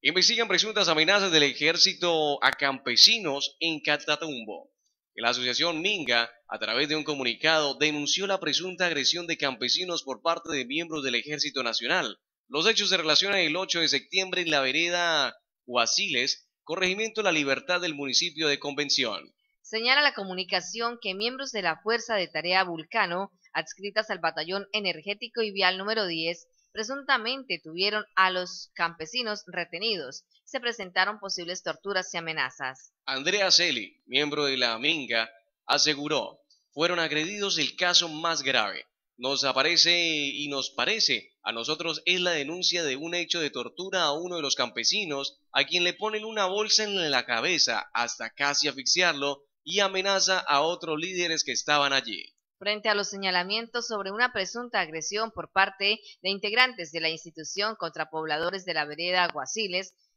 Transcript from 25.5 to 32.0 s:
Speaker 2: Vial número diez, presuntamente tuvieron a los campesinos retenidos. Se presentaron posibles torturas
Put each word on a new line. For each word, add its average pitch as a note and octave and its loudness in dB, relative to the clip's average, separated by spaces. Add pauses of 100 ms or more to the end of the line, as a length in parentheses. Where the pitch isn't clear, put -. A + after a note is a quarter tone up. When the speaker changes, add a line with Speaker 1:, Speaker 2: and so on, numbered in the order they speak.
Speaker 2:
Vial F#3+ 4
número G#3 0
diez, E3 -4 (240)
presuntamente B3+ -2
tuvieron G3 -2 (120)
a F#3 4
los F3+ -6
campesinos F3 -4
retenidos. F3 -6 (200)
Se - -8
presentaron G#3 -2
posibles F#3 -8
torturas F#3 -4